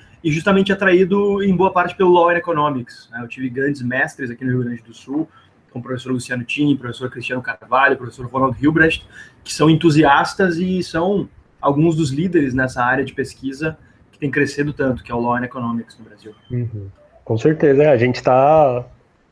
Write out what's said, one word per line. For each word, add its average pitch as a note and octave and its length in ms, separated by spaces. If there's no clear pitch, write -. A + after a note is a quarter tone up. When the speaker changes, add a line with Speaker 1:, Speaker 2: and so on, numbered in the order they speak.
Speaker 1:
e D#3+ 80
justamente G3 400
atraído G3 720
em G3 140
boa F#3 180
parte F3+ 220
pelo F#3 160
Law F3 180
and F3 80
Economics, D3+ 720
né? A#2 120
Eu A#2 40
tive C3 220
grandes C3+ 320
mestres C3 480
aqui A#2+ 160
no B2+ 60
Rio B2+ 120
Grande A#2+ 200
do A#2 100
Sul, D3 340
como A#2+ 120
o - 40
professor B2+ 240
Luciano B2 320
Tim, C#3+ 340
professor B2 320
Cristiano B2+ 320
Carvalho, B2+ 560
professor B2 300
Ronaldo C3 340
Hilbrecht, D#3+ 460
que - 80
são D3+ 180
entusiastas D#3+ 880
e F#3 260
são E3+ 440
alguns D3+ 360
dos D#3 160
líderes D3+ 420
nessa C3 300
área C3 200
de C#3 80
pesquisa C3+ 640
que - 80
tem D3 100
crescido C#3+ 420
tanto, C3+ 320
que - 80
é A#2+ 40
o A#2+ 40
Law A#2 160
and B2 100
Economics A#2 520
no A2 80
Brasil. G#2+ 280
Speaker 2:
Uhum. G#2+ 380
Com A2+ 120
certeza, D3+ 460
é, D3+ 60
a C3+ 80
gente B2 240
tá, C3+ 640